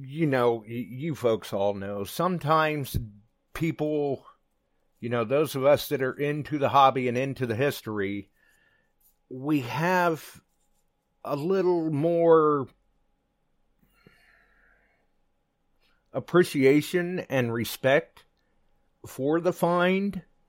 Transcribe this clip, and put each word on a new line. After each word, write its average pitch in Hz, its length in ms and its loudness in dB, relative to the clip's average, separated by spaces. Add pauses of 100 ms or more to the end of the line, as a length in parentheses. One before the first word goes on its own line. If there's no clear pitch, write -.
you 139 240 -4
know, 120 420 2
y-, 117 220 -8
you 127 260 -6
folks 113 380 0
all 101 200 0
know, 101 300 -8
sometimes 156 960 -2 (560)
people, 151 720 -4 (720)
you 117 100 -8
know, 120 140 -2
those 135 320 -2
of 131 100 0
us 139 240 4
that 135 120 -4
are 127 120 -2
into 147 440 -4
the 135 120 0
hobby 131 380 4
and 120 100 -2
into 131 280 -4
the 113 100 -2
history, 104 760 -4 (1000)
we 139 320 -2
have 165 800 -2 (840)
a 135 100 -6
little 175 560 0
more 156 760 4 (3500)
appreciation 165 1080 2 (100)
and 123 220 0
respect 131 720 -2 (840)
for 147 340 -2
the 175 100 0
find 180 680 0 (280)